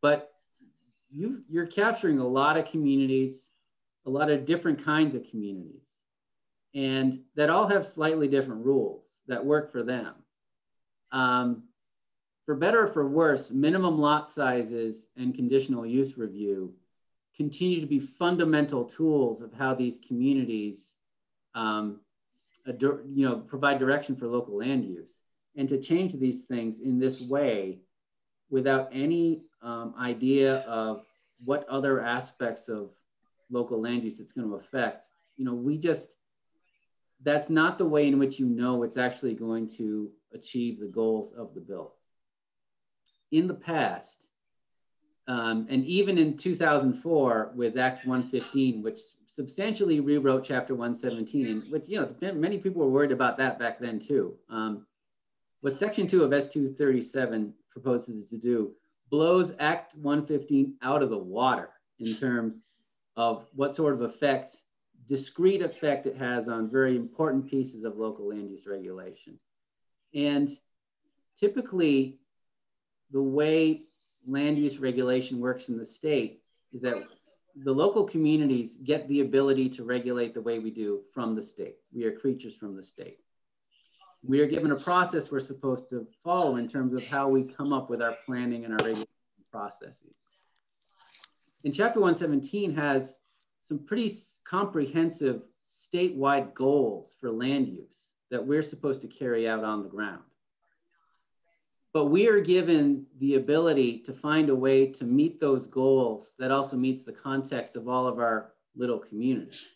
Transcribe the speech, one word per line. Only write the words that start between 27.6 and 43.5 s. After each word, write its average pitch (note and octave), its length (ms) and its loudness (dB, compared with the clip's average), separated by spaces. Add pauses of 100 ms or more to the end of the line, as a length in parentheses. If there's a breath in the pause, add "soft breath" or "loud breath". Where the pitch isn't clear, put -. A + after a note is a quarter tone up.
without C3+ 420 2
any, D#3+ 520 0 (180)
um, A#2 380 -10
idea C3 640 2
of A2 440 -4 (400)
what D3 240 -2
other C3+ 320 2
aspects A#2+ 640 -6
of G#2 220 -8 (640)
local A#2+ 280 -2
land A#2+ 240 -2
use A2 160 -8
it's G#2 120 -18
gonna A2 240 -6
affect, A2+ 500 -6 (320)
you C3 80 -4
know, B2 80 -2
we C3 240 -2
just, D#3 320 -2 (1120)
that's D3 260 0
not E3 280 2
the F#3+ 80 2
way D3+ 220 4
in C#3 100 4
which C3+ 220 2
you B2+ 80 2
know A#2+ 340 0
it's A#2 160 -4
actually B2 380 -2
going A2+ 340 -4
to G#2+ 400 -6 (240)
achieve A#2 460 -6
the G#2 80 -10
goals A2 460 -2
of A2 200 -14
the F2+ 80 -14
bill. F2 320 -14 (1400)
In D#3+ 160 4
the F3 60 -2